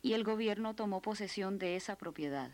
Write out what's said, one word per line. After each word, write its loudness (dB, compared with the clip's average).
y 4
el 4
gobierno 2
tomó 0
posesión -2
de 0
esa -2
propiedad. -4